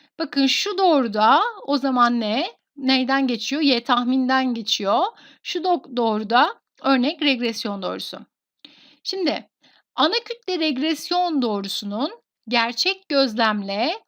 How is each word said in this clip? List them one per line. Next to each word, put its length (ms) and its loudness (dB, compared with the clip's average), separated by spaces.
Bakın 280 0
şu 320 -2
doğru 360 2
da 280 4
o 120 2
zaman 420 2
ne? 260 -2
Neyden 500 2
geçiyor? 360 -2
Y 220 2
tahminden 720 2
geçiyor. 500 0
Şu 160 -6
do-, 380 -2
doğru 340 0
da 300 2
örnek 400 2
regresyon 600 -2
doğrusu. 360 -8
Şimdi 440 -4
ana 300 2
kütle 340 -6
regresyon 840 -2
doğrusunun 680 -4
gerçek 600 -2
gözlemle 1000 0